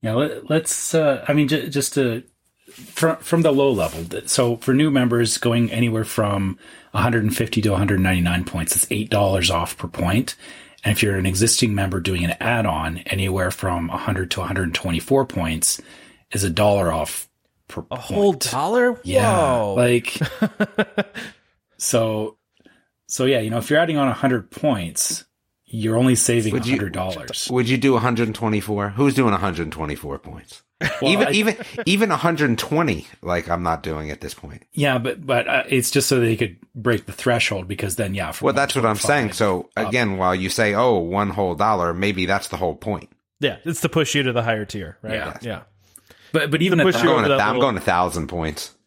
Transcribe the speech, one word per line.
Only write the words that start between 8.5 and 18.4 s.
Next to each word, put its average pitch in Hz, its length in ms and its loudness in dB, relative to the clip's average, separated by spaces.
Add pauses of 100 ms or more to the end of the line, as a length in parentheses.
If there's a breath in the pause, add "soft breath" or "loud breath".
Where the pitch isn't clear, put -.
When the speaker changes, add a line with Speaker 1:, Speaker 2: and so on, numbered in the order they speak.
Speaker 1:
it's - 160 0
eight 107 200 -4
dollars 95 380 2
off 85 280 -2
per - 100 -8
point. 87 480 -2 (480 loud breath)
And 104 100 0
if - 100 0
you're 101 140 2
an 92 100 0
existing 104 480 2
member 98 260 -2
doing 87 240 -2
an 85 160 0
add-on, 87 680 -2
anywhere 95 440 -2
from 85 400 -4
a 87 80 -6
hundred 95 340 -4
to - 80 -6
a 87 60 -4
hundred 90 280 -4
twenty-four 110 520 0
points 80 540 -4 (520 loud breath)
is 98 100 -2
a 98 80 0
dollar 101 400 2
off - 380 -6 (400)
per - 220 -12
Speaker 2:
A 123 60 -8
whole 202 360 0
Speaker 1:
point. 127 180 -2